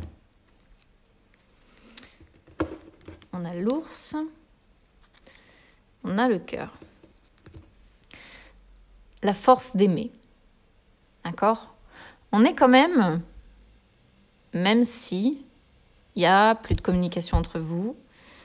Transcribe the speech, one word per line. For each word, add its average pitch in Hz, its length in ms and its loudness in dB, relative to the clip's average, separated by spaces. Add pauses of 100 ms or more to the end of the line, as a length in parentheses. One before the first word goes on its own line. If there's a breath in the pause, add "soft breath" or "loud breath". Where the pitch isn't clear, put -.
(3250 loud breath)
On 180 140 -12
a 175 80 -12
l'ours. 254 640 -8 (1900 soft breath)
On 185 140 -4
a 254 100 0
le 202 100 0
cœur. - 360 -14 (2500 loud breath)
La 202 100 0
force 254 420 2
d'aimer. 196 380 0 (1120)
D'accord ? 202 500 -2 (560 loud breath)
On 214 140 4
est 330 100 2
quand 262 140 4
même, 254 520 4 (1300)
même 208 300 2
si 233 600 0 (720)
il 180 80 -4
y 170 40 4
a 208 280 4
plus - 220 -4
de - 40 -6
communication 175 560 -2
entre 165 220 -4
vous, 170 380 -8 (480 loud breath)